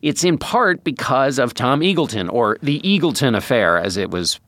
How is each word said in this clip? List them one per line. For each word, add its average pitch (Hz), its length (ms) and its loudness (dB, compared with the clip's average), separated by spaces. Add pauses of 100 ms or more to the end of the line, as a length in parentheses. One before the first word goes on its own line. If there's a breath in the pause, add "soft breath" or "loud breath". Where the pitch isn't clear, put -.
It's 151 220 -2
in 175 120 2
part 214 480 0
because 135 540 0
of 123 160 0
Tom 135 260 0
Eagleton, 139 500 0
or 110 320 0
the 147 180 -2
Eagleton 151 560 2
affair, 95 420 2
as 87 180 -2
it 98 140 -4
was, 87 380 -4